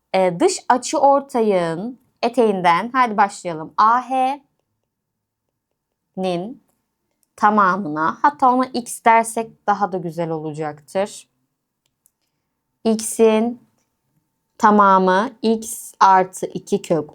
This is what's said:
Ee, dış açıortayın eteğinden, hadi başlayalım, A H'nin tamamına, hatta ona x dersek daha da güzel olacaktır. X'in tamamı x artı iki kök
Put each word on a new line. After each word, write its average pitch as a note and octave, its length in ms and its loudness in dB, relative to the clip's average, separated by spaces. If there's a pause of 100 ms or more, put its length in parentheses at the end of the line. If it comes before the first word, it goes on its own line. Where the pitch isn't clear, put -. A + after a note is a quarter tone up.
(140)
Ee, F#3 260 0
dış F#4 280 0
açıortayın B3 1300 0 (240)
eteğinden, G#3 720 0
hadi B3 240 0
başlayalım, E3+ 600 -4
A A3+ 240 2 (2250)
H'nin F#3 460 -6 (720)
tamamına, F#3+ 840 0
hatta C#4+ 280 2
ona B3+ 140 0
x A#3+ 400 -8
dersek A3+ 640 0
daha G3+ 260 -2
da F#3 60 -4
güzel E3 320 -6
olacaktır. D#3 1000 -8 (1600)
X'in A3 760 0 (1000)
tamamı G3 720 4 (120)
x A3 580 -4
artı F#3 460 2
iki F#3+ 360 -6
kök D3+ 320 -4